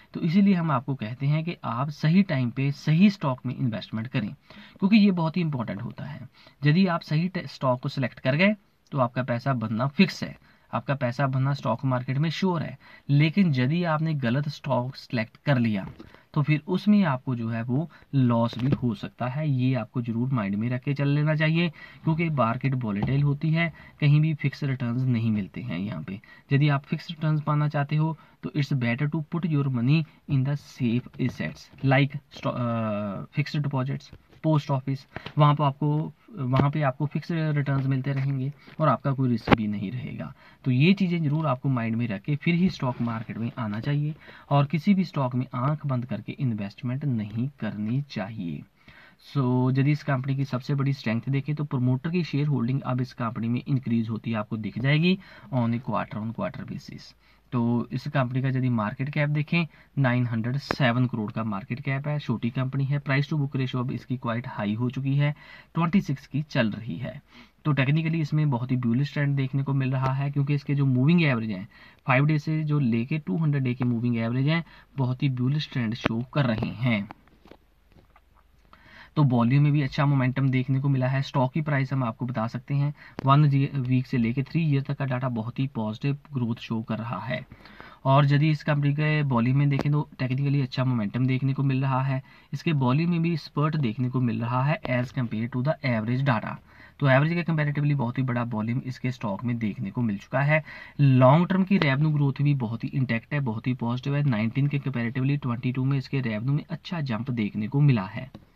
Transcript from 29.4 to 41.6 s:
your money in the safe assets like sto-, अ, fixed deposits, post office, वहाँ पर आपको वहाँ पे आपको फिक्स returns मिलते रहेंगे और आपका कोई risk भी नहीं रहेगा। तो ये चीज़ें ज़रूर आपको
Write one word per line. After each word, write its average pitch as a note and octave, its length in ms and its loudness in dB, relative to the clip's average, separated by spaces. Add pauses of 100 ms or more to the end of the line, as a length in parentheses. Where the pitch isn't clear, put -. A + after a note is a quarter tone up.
your C#3+ 160 2
money C3 360 2 (280)
in C3 140 2
the C#3+ 160 -2
safe B2 460 -2 (220)
assets - 360 -8 (200)
like C#3 320 4 (140)
sto-, - 220 -6
अ, G#2+ 800 -4
fixed D3 320 -2
deposits, C#3 480 -4 (320)
post D3+ 280 2
office, C3+ 280 -2 (380)
वहाँ D3 180 6
पर D3+ 80 0
आपको D3+ 500 0 (240)
वहाँ C3+ 340 2
पे D#3 100 0
आपको C#3+ 240 0
फिक्स D3+ 260 -4
returns C#3+ 540 0
मिलते C3+ 280 0
रहेंगे C3+ 400 -2 (260)
और D#3 80 2
आपका C3 240 0
कोई B2+ 180 0
risk A#2+ 240 2
भी A2 140 0
नहीं G2+ 240 -4
रहेगा। - 420 -10 (320)
तो C3+ 60 0
ये D3 220 6
चीज़ें F3 300 2
ज़रूर D3+ 220 0
आपको C#3 240 -2